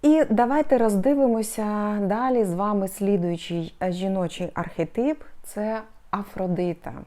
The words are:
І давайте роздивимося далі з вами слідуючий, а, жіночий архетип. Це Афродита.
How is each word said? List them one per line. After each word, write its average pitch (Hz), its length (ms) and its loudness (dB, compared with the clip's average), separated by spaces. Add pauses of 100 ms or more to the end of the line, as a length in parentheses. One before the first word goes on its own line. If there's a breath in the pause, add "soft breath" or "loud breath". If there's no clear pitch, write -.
І 302 280 6
давайте 247 480 4
роздивимося 214 1200 2
далі 226 440 2
з 175 80 -2
вами 196 340 0
слідуючий, 175 920 -2
а, 185 120 -2
жіночий 180 600 -4
архетип. 233 720 -4 (200)
Це 214 380 -6 (300)
Афродита. 180 800 -4 (160)